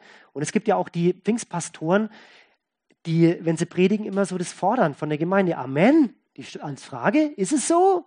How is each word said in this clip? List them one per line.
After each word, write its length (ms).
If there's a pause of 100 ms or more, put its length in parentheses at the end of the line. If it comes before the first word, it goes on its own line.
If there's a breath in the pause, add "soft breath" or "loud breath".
(320 loud breath)
Und 100
es 120
gibt 140
ja 100
auch 100
die 260
Pfingstpastoren, 960 (960 loud breath)
die, 360
wenn 160
sie 80
predigen, 400
immer 200
so 120
das 160
fordern 420
von 140
der 80
Gemeinde. 400
„Amen“, 580 (220)
die 60
st-, 180
als 240
Frage, 340
„Ist 320
es 160
so? 400